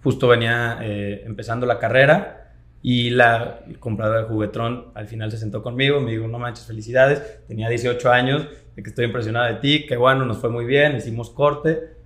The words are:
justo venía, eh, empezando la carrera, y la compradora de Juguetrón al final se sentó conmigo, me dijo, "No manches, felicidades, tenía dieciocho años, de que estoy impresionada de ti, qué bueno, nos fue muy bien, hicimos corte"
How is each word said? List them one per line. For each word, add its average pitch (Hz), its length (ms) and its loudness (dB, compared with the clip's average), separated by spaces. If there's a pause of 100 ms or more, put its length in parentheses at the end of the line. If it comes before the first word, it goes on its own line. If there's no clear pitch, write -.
justo 131 240 0
venía, 117 540 2
eh, 101 440 -6
empezando 113 400 -6
la 120 140 2
carrera, 143 580 4 (460)
y 123 280 0
la 120 500 4 (180)
compradora 110 420 -2
de 110 60 -6
Juguetrón 117 680 -4
al 107 120 -14
final 110 240 -8
se 110 60 -8
sentó 110 240 -8
conmigo, 135 400 0
me 123 100 -4
dijo, 113 160 -4
"No 117 120 -8
manches, 120 260 -10
felicidades, 123 840 2
tenía 110 220 -6
dieciocho 120 420 0
años, 131 360 2 (280)
de 110 80 -14
que - 60 -12
estoy 120 160 -2
impresionada 117 440 -2
de 113 60 -4
ti, 147 320 0
qué 123 100 -2
bueno, 131 280 4
nos 113 140 -4
fue 120 100 -2
muy 120 160 -4
bien, 143 300 4
hicimos 113 340 -8
corte" 147 640 0 (140)